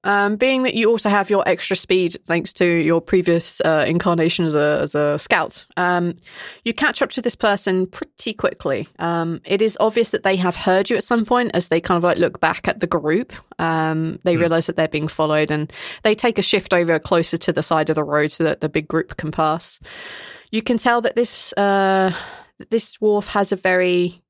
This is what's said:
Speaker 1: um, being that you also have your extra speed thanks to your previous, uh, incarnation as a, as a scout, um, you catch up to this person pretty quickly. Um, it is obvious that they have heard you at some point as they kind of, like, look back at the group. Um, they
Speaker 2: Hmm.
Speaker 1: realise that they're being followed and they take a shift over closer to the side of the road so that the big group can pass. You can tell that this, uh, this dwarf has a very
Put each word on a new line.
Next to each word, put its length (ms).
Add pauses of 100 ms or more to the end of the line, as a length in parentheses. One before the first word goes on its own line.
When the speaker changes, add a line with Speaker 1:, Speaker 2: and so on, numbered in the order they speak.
Speaker 1:
um, 320
being 260
that 120
you 140
also 200
have 220
your 180
extra 260
speed 420 (100)
thanks 280
to 100
your 360
previous, 640
uh, 260
incarnation 560
as 100
a, 280
as 120
a 240
scout, 460 (120)
um, 380 (500)
you 80
catch 300
up 80
to 120
this 120
person 540
pretty 460
quickly. 520 (140)
Um, 440
it 180
is 180
obvious 320
that 100
they 140
have 180
heard 360
you 60
at 60
some 220
point 300
as 140
they 120
kind 160
of, 80
like, 140
look 220
back 280
at 120
the 60
group. 460 (260)
Um, 640
they 120
Speaker 2:
Hmm. 60
Speaker 1:
realise 260
that 100
they're 100
being 220
followed 420
and 220 (320)
they 100
take 240
a 40
shift 300
over 280
closer 380
to 140
the 120
side 260
of 60
the 80
road 260
so 140
that 160
the 80
big 180
group 300
can 160
pass. 480 (720)
You 100
can 140
tell 240
that 160
this, 380
uh, 580 (560)
this 300
dwarf 300
has 220
a 60
very 720